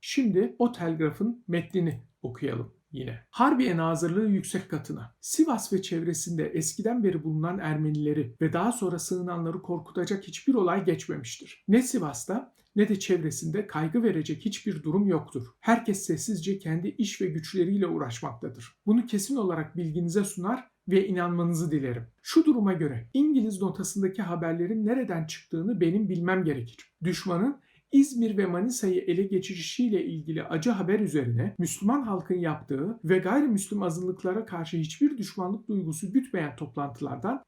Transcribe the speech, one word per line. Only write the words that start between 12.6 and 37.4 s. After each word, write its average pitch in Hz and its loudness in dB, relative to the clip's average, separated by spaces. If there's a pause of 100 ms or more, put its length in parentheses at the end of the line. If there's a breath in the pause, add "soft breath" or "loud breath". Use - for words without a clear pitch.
ne 208 6
de 202 2
çevresinde 165 0
kaygı 160 0
verecek 160 0
hiçbir 202 -4
durum 190 2
yoktur. 151 -2 (140)
Herkes 226 2
sessizce 190 -2
kendi 170 -4
iş - -4
ve 190 0
güçleriyle 175 0
uğraşmaktadır. 143 -6 (100)
Bunu 233 4
kesin 220 -2
olarak 170 -2
bilginize 170 0
sunar 202 -4 (200)
ve 190 4
inanmanızı 175 0
dilerim. 127 -2 (160)
Şu 330 4
duruma 226 4
göre 147 -2
İngiliz 247 2
notasındaki 190 -2
haberlerin 175 0
nereden 196 0
çıktığını 175 -4
benim 180 2
bilmem 180 0
gerekir. 131 -4 (100)
Düşmanın 185 0 (320 soft breath)
İzmir 240 4
ve 196 2
Manisa'yı 185 0
ele 180 2
geçirişiyle 196 0
ilgili 160 -4
acı 165 0
haber 196 2
üzerine 143 0
Müslüman 202 0
halkın 190 -2
yaptığı 165 -4
ve 185 4
gayrimüslim 208 2
azınlıklara 185 -2
karşı 170 -6
hiçbir 247 2
düşmanlık 196 -4
duygusu 180 -4
gütmeyen 185 0
toplantılardan 143 -6